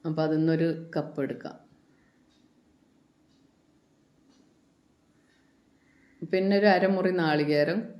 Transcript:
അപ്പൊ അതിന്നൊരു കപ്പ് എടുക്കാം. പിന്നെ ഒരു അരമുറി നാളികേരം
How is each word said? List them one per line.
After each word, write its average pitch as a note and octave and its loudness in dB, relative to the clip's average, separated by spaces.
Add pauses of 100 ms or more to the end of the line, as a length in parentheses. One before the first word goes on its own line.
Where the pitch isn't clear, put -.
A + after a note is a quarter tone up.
അപ്പൊ D#3+ -4
അതിന്നൊരു D#3+ 0 (260)
കപ്പ് D3 -8
എടുക്കാം. - -12 (4000)
പിന്നെ F#3+ 2
ഒരു G#3 6
അരമുറി F#3 2 (100)
നാളികേരം D3+ 2 (200)